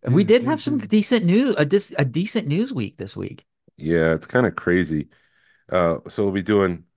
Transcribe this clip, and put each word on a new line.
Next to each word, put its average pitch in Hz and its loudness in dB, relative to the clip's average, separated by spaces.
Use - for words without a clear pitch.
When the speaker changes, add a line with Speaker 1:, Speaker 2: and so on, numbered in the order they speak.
Speaker 1:
We 151 4
Speaker 2:
News, 175 0
Speaker 1:
did 240 4
have 269 0
Speaker 2:
news, 311 -2
Speaker 1:
some 285 -2
Speaker 2:
news. 208 -6
Speaker 1:
decent 214 2
news, 214 2
a 151 2
dis-, 196 -2
a 147 2
decent 165 -4
news 214 -2
week 120 -8
this - -12
week. - -12
Speaker 2:
Yeah, 80 2
it's 80 -8
kinda 120 2
crazy. 82 -2
Uh, 85 0
so - -4
we'll 98 0
be 98 -2
doing 92 0